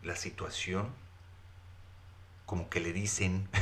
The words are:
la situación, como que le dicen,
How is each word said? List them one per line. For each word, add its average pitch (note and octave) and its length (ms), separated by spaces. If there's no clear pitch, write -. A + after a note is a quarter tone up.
la E2+ 140
situación, F#2 760
como F2 240
que - 80
le E2+ 120
dicen, F#2+ 560